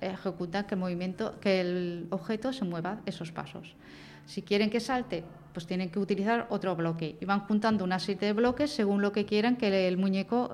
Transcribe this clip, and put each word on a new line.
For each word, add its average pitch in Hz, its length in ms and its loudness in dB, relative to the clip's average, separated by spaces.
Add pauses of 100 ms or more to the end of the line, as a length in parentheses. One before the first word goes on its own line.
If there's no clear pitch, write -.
ejecuta 185 640 -4
que 202 100 -2
el 185 40 0
movimiento, 185 600 -2
que 190 180 4
el 175 500 -2
objeto 214 440 -2
se - 100 -4
mueva 175 420 -4
esos 165 260 -6
pasos. - 440 -10 (500)
Si - 160 -8
quieren 208 300 2
que 233 80 2
salte, 233 440 -2 (300)
pues 170 140 -8
tienen 185 220 -2
que 202 100 -2
utilizar 202 500 2
otro 185 260 0
bloque. 165 460 -2
Y - 40 -6
van 202 160 2
juntando 214 420 2
una 185 160 2
serie 202 280 0
de 208 60 2
bloques 247 380 4
según 202 300 2
lo 202 100 4
que 208 140 0
quieran 214 300 2
que 196 320 4
el 180 100 2
muñeco 196 560 2